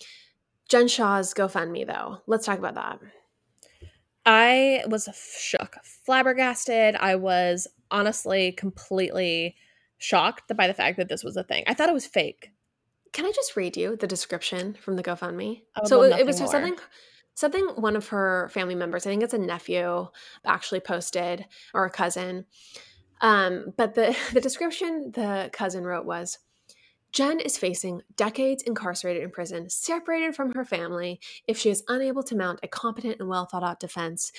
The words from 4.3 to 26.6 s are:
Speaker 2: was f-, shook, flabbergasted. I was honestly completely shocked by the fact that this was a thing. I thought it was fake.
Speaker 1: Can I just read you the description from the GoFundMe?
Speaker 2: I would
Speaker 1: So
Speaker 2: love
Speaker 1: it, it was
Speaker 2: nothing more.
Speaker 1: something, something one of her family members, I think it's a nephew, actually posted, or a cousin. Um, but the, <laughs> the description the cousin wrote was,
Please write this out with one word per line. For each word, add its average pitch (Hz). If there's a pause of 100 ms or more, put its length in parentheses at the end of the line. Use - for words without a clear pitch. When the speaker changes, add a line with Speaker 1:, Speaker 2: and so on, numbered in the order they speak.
Speaker 2:
was 214
f-, -
shook, -
flabbergasted. 254
I 190
was 180 (240)
honestly 196
completely 185 (420)
shocked 196
by 202
the 190
fact 170
that 185
this -
was 202
a 185
thing. -
I 226
thought 302
it 349
was 277
fake. - (600)
Speaker 1:
Can 320
I 392
just -
read 180
you 185
the 214
description 180
from 196
the 180
GoFundMe? 180 (140)
Speaker 2:
I 214
would 214
Speaker 1:
So 247
Speaker 2:
love 262
Speaker 1:
it, 247
it 262
was 277
Speaker 2:
nothing 285
more. 349
Speaker 1:
something, 349 (500)
something 349 (160)
one 214
of 208
her 185
family 185
members, 175
I 202
think 208
it's 233
a 233
nephew, 175 (360)
actually -
posted, 175 (280)
or 190
a 185
cousin. 180 (760)
Um, 190
but 220
the, 233
<laughs> -
the 254
description 320
the 202
cousin 185
wrote 180
was, 175 (720)